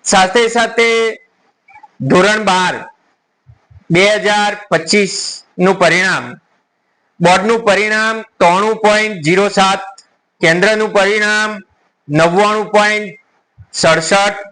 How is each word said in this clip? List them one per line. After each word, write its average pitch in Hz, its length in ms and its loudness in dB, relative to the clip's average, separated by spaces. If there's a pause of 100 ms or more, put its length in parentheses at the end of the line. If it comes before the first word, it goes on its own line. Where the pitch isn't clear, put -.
સાથે 190 440 2
સાથે 233 420 0 (1080)
ધોરણ 185 440 2
બાર 185 300 0 (1160)
બે 175 140 4 (140)
હજાર 208 340 0 (180)
પચીસ 180 440 0 (440)
નું 185 160 2
પરિણામ, 175 500 0 (960)
બોર્ડનું 196 440 2
પરિણામ 214 580 0 (160)
ત્રાણું 196 380 2
પોઇન્ટ 214 480 0
ઝીરો 190 240 2
સાત, 190 340 0 (580)
કેન્દ્રનું 202 520 0
પરિણામ 214 580 0 (580)
નવ્વાણું 185 640 2
પોઇન્ટ 208 480 -2 (540)
સડસઠ 196 680 0 (140)